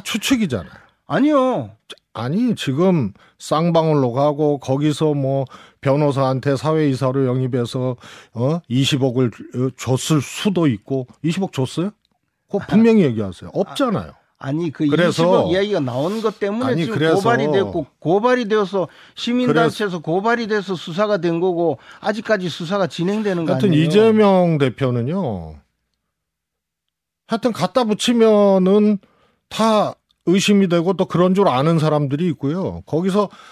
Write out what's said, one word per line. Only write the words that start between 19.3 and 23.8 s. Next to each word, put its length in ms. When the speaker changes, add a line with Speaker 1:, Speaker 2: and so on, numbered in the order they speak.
Speaker 1:
그래서, 160
Speaker 2:
고발이 480
돼서 260
수사가 440
된 220
거고, 380
아직까지 500
수사가 380
진행되는 580
거 60
Speaker 1:
하여튼 180
Speaker 2:
아니에요? 160